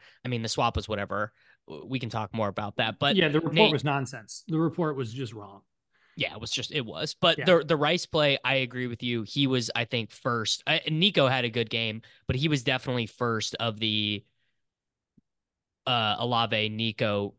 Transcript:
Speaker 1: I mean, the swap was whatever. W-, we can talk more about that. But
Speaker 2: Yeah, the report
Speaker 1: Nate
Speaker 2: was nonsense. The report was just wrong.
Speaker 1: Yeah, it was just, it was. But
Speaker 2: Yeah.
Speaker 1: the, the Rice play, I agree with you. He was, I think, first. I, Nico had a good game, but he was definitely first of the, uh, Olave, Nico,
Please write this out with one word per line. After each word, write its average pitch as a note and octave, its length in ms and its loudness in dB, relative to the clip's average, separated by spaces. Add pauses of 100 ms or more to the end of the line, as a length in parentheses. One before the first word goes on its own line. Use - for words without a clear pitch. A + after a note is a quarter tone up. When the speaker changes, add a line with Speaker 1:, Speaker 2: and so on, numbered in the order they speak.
(240)
Speaker 1:
I B2+ 40 -4
mean, A#2 140 -2
the A2+ 60 -4
swap A#2 260 0
was - 140 -6
whatever. G2+ 440 -4 (360)
W-, D2+ 180 -12
we B2+ 120 -4
can A#2 100 -6
talk G#2+ 240 -6
more G#2+ 160 -2
about G#2 280 -6
that. A2+ 220 -2
But C#3+ 180 2
Speaker 2:
Yeah, E3+ 120 4
the D3+ 120 4
report D#3+ 140 -2
Speaker 1:
Nate - 180 6
Speaker 2:
was C3+ 120 0
nonsense. C3+ 640 -4
The D#3 100 0
report D#3+ 380 0
was A#2 160 -4
just A#2+ 220 -8
wrong. G2+ 260 -16 (560)
Speaker 1:
Yeah, - 180 -4
it G#2+ 60 -12
was A#2 100 -8
just, - 220 -6
it C3+ 120 -2
was. G2+ 300 -6
But E3 240 4
Speaker 2:
Yeah. C3 60 -4
Speaker 1:
the, E3+ 200 6
the D#3 120 2
Rice D3+ 300 2
play, D3 360 4
I C3+ 140 2
agree B2 320 -2
with A#2 140 -8
you. A#2+ 200 0
He C#3 240 0
was, B2+ 300 2
I A#2 80 0
think, A2+ 260 -4
first. A#2 560 -2
I, D#3+ 140 2 (100)
Nico D#3 380 4
had B2+ 160 2
a A#2+ 60 0
good A2+ 200 -2
game, A2+ 320 -4 (240)
but B2+ 100 -2
he D3 120 0
was C3+ 160 2
definitely B2 420 0
first A2+ 540 -2
of A2 180 -2
the, G#2+ 460 -2 (1600)
uh, A2+ 320 2
Olave, A#2 500 2
Nico, G#2+ 720 -2